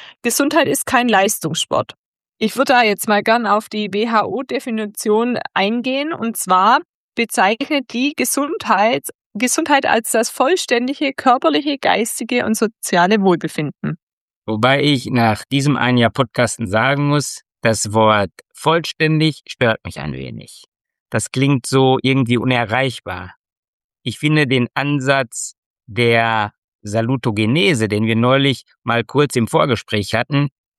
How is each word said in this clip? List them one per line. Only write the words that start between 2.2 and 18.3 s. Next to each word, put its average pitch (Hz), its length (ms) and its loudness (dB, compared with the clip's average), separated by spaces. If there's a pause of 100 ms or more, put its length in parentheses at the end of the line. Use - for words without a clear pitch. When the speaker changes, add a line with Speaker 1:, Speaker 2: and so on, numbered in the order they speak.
Speaker 1:
Ich - 200 -2
würde 277 160 2
da 247 100 6
jetzt 208 240 0
mal 208 160 2
gern 226 240 2
auf 208 220 0
die 208 220 -6
W-H-O-Definition 220 1500 -2 (160)
eingehen. 247 580 -2
Und 226 240 -6
zwar 196 440 4 (340)
bezeichnet 233 760 -2
die 269 240 -2
Gesundheit, 240 920 0 (240)
Gesundheit 277 540 0
als 233 240 0
das 226 180 0
vollständige 269 840 -2
körperliche, 277 680 0
geistige 226 640 -2
und 220 100 0
soziale 202 680 0
Wohlbefinden. 160 760 -2 (480)
Speaker 2:
Wobei 127 380 2
ich 143 240 0
nach 113 440 0
diesem 139 240 2
ein 123 220 2
Jahr 117 140 4
Podcasten 117 560 -2
sagen 135 400 0
muss, 143 340 -2 (200)
das 107 300 0
Wort 107 400 4 (220)